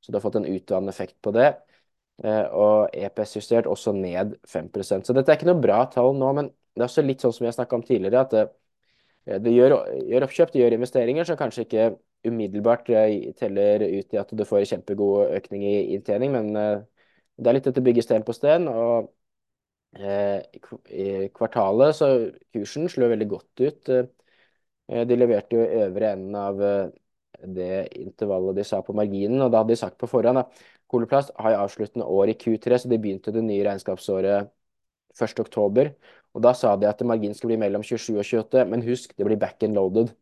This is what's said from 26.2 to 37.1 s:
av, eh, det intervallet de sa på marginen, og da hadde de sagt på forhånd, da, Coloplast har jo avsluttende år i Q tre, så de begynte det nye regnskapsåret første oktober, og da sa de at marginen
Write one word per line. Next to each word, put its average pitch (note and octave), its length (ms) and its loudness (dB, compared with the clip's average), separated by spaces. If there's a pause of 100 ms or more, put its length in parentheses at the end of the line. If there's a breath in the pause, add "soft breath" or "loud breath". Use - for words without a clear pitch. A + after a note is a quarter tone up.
av, G2 240 -4
eh, G2+ 280 0 (540)
det F#2 440 -6 (100)
intervallet F#2+ 580 -4
de G2+ 80 -4
sa G2 160 -4
på G2+ 140 -10
marginen, G#2 480 -2
og B2 100 2
da A2+ 60 6
hadde A2+ 160 4
de - 20 -2
sagt G2 220 -8
på A#2+ 100 -6
forhånd, B2 320 2
da, B2+ 80 -4 (380 soft breath)
Coloplast C3+ 540 0
har A2 100 2
jo G2+ 140 2
avsluttende G#2+ 420 -6
år G2 240 4
i A2+ 80 -2
Q A2 220 -2
tre, B2 180 2
så B2 100 -6
de A#2+ 120 2
begynte G2+ 320 -6
det A2+ 100 -2
nye G2+ 220 -2
regnskapsåret G2 840 -2 (640)
første - 260 -4
oktober, A2 520 0 (400 soft breath)
og A2 100 -6
da B2 80 8
sa A2 240 2
de G2+ 100 0
at G#2 160 -2
marginen A2 320 -2